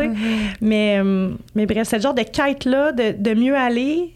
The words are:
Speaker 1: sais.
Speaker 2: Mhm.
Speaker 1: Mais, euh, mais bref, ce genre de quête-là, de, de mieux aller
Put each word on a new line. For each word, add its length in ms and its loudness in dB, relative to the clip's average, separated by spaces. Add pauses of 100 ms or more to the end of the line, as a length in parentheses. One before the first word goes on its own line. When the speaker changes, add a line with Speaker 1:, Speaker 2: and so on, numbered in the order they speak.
Speaker 1:
sais. 80 0
Speaker 2:
Mhm. 60 -4 (460)
Speaker 1:
Mais, 420 2
euh, 260 0 (260)
mais 100 2
bref, 220 0
ce 100 0
genre 160 0
de 80 0
quête-là, 720 0
de, 260 0
de 160 0
mieux 220 2
aller 600 0